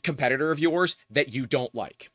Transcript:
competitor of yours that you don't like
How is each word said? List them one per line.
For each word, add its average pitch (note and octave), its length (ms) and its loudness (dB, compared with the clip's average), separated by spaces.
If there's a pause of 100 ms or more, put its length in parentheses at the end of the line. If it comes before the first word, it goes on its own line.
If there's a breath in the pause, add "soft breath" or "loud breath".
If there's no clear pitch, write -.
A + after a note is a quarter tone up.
competitor C#3 500 0
of D3 80 0
yours E3+ 380 2 (120 soft breath)
that C3+ 200 2
you B2 160 -4
don't B2 280 0
like - 420 -8